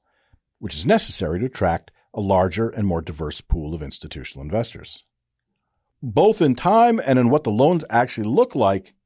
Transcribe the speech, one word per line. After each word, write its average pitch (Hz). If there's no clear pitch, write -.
which -
is 76
necessary 95
to 120
attract 87
a -
larger 95
and 110
more 85
diverse 78
pool 80
of 76
institutional 69
investors. -
"Both 160
in 135
time 226
and 127
in 120
what 147
the 113
loans 151
actually 117
look -
like," 98